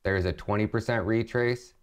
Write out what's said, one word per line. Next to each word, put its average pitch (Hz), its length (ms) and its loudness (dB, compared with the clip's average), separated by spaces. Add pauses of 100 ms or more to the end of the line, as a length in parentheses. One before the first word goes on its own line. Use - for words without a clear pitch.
There's 95 220 2
a 90 80 0
twenty 107 320 0
percent 110 400 0
retrace. 120 760 0